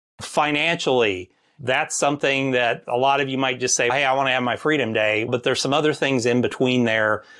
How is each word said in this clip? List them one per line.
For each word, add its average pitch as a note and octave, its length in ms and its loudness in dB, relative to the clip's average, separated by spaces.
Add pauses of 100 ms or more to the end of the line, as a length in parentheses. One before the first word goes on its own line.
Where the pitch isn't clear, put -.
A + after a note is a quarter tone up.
(220)
Financially, D3 1120 0 (260)
that's C3+ 400 -2
something C#3+ 540 0
that B2 360 0
a A#2+ 80 -4
lot C3+ 260 2
of C#3 60 -2
you C3 120 -4
might B2+ 200 -2
just B2 160 -2
say, A#2+ 140 2
"Hey, C#3 160 0
I C3 80 2
wanna C3+ 160 0
have B2+ 140 0
my A#2+ 120 -2
freedom C3+ 380 -2
day," G#2+ 300 2
but A#2+ 180 -2
there's C3 200 0
some C#3 120 -2
other D3+ 220 0
things C3+ 320 0
in A#2+ 140 2
between B2+ 420 0
there A2 400 0 (160)